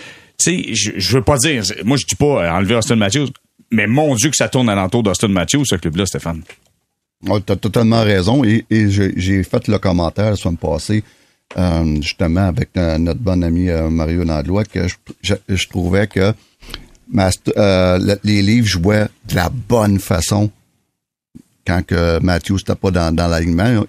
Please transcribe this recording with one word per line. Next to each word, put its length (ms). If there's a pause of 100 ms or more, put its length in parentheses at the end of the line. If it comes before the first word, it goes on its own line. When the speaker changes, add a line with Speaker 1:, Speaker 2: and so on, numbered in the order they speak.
(380)
Speaker 1:
sais, 360
je, 220
je 200
veux 80
pas 120
dire, 260 (220)
moi, 140
je 80
dis 80
pas, 320
euh, 40
enlever 260
Austin 200
Matthews, 320 (440)
mais 160
mon 260
Dieu 160
que 60
ça 120
tourne 220
alentour 320
d'Austin 260
Matthews, 380
ce 100
club-là, 300
Stéphane. 360 (840)
Speaker 2:
Oh, 120
t'as 160
totalement 480
raison, 400
et, 260
et 200
j'ai, 260
j'ai 260
fait 240
le 120
commentaire 520
la 60
semaine 220
passée, 440 (540)
euh, 460
justement, 460
avec, 280
euh, 220
notre 220
bon 220
ami, 280
euh, 180
Mario 360
Landlois, 400
que 220
je, 80 (280)
je, 120 (140)
je 200
trouvais 380
que 260 (800)
Mast-, 460
euh, 420
le, 260
les 180
Leafs 240
jouaient 400 (220)
de 80
la 140
bonne 500
façon 500 (1160)
quand 200
que 360
Matthews 340
n'était 180
pas 160
dans, 240
dans 140
l'alignement. 600